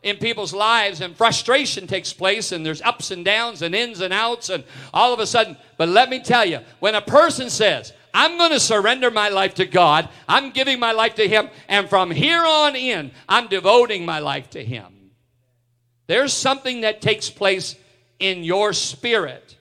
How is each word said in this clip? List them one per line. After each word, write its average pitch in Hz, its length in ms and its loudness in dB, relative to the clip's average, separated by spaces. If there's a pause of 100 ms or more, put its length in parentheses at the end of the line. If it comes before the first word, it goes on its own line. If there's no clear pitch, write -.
in 202 160 -4
people's 208 340 -4
lives, 202 480 0
and 175 160 -10
frustration 226 720 0
takes 185 240 -6
place, 196 400 -2
and 160 120 -8
there's 156 180 -6
ups - 280 -4
and 175 140 -10
downs 214 380 -2
and 170 120 -4
ins 226 260 -4
and 185 120 -4
outs, 226 380 -2
and 160 120 -6 (320)
all 240 180 4
of 226 60 -2
a 220 80 -2
sudden, 214 300 0 (220)
but 165 100 0
let 233 200 4
me 254 120 -8
tell 233 240 2
you, 151 160 -4 (180)
when 214 160 0
a 208 60 0
person 262 500 2
says, 165 420 0 (220)
"I'm 320 240 2
gonna 320 220 2
surrender 226 500 2
my 214 180 0
life 190 260 0
to 185 120 -2
God, 160 420 4 (200)
I'm 262 240 2
giving 262 260 0
my 233 140 0
life 226 240 0
to 208 100 2
Him, 214 240 2 (160)
and 196 240 0
from 185 220 2
here 320 320 2
on 302 320 2
in, 220 340 -6 (180)
I'm 226 200 2
devoting 196 560 4
my 160 160 -4
life 139 300 -6
to 135 140 -14
Him," 98 460 -12 (960)
there's 247 260 0
something 262 500 -2
that 214 180 -2
takes 214 280 -2
place 190 460 -2 (460)
in 180 240 -4
your 196 280 0
spirit 185 880 -4